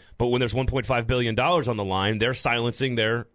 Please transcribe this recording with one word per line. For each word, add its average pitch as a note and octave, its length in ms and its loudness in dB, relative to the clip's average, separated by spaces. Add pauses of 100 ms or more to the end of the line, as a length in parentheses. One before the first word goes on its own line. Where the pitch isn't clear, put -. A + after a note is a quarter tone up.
(180)
But A#2+ 120 0
when B2 100 2
there's A#2 160 0
one C3 100 0
point B2+ 220 -2
five A#2+ 180 0
billion A#2+ 300 0
dollars C#3+ 320 2
on A#2+ 100 0
the G#2 60 -2
line, G2 340 0
they're A2+ 160 0
silencing A#2+ 600 -2
their, A2+ 400 0